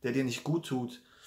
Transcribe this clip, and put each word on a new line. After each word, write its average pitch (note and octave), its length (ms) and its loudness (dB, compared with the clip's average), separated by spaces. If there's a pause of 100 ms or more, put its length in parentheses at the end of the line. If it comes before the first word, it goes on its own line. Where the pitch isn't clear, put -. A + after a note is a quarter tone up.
der A#2+ 80 2
dir C3+ 120 2
nicht A#2+ 200 -2
gut D#3+ 240 0
tut, B2 340 -2 (260)